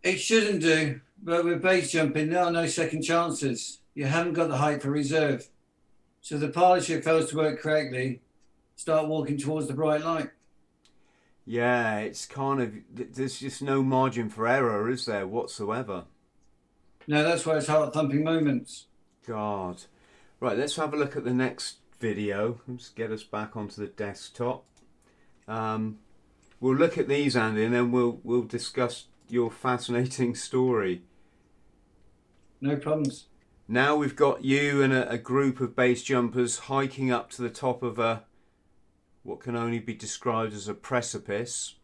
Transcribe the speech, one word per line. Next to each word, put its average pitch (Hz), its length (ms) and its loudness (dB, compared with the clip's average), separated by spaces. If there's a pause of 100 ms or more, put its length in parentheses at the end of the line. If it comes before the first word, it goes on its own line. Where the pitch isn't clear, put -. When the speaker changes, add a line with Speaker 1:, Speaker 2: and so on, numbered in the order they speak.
Speaker 1:
It 185 160 0
shouldn't 208 440 4
do, 156 380 4 (220)
but 170 220 0
with 175 180 0
base 185 300 2
jumping, 156 380 2
there 180 120 4
are 175 80 4
no 170 160 2
second 156 360 -2
chances. 156 760 -2 (160)
You 143 120 -4
haven't 170 260 0
got 160 160 2
the 139 80 -2
height 143 260 2
for 139 80 0
reserve. 143 580 0 (720)
So - 160 -8
if 143 40 -2
the 147 80 0
pilot 180 360 6
ship 156 200 -2
fails 160 260 4
to 147 60 -4
work 151 240 0
correctly, 131 600 -2 (540)
start 156 320 0
walking 143 320 -2
towards 151 300 -4
the 131 60 -6
bright 151 280 0
light. 160 280 -4 (1120)
Speaker 2:
Yeah, 117 540 2
it's - 280 -8
kind 135 340 -2
of, 107 120 -2 (240)
th-, 123 160 -10
there's 131 260 -6
just 135 240 -10
no 139 200 2
margin 131 460 0
for 110 200 -4
error, 120 420 2
is 123 160 -4
there, 101 200 -4
whatsoever? 107 800 -6 (1000)
Speaker 1:
No, 147 160 2
that's 165 240 2
why 156 120 2
it's 147 100 -2
heart-thumping 151 560 2
moments. 156 640 0 (400)
Speaker 2:
God. 104 560 -4 (580)
Right, 113 180 0
let's 143 160 -2
have 151 180 -2
a 151 40 -4
look 143 200 -2
at - 80 -6
the 127 80 0
next - 440 -2 (240)
video. 107 680 -2
Let's 123 220 -12
get 110 240 -8
us 107 100 -8
back 107 340 -8
onto 104 240 -10
the 101 60 -6
desktop. 120 760 -8 (840)
Um, 110 520 -4 (600)
we'll 131 160 2
look 165 240 4
at - 80 0
these, 139 300 2
Andy, 110 260 2
and 117 100 2
then 120 200 2
we'll, 120 320 2
we'll 120 180 0
discuss 120 640 -4 (240)
your 117 220 2
fascinating 123 840 -2
story. 113 680 0 (1600)
Speaker 1:
No 143 160 0
problems. 151 500 -2 (400)
Speaker 2:
Now 135 300 4
we've 143 200 0
got 139 280 4
you 139 380 4
and 135 100 6
a, 127 180 2
a 117 80 -2
group 131 420 2
of 123 140 -2
base 123 280 4
jumpers 120 560 0
hiking 135 520 -2
up 120 200 0
to 127 120 -10
the 117 80 -4
top 127 320 -2
of 117 160 -4
a, 113 260 0 (960)
what - 180 -10
can 117 160 -6
only 117 220 -2
be 113 160 -8
described 110 580 -4
as 104 160 -10
a 101 60 -6
precipice. 117 1080 -6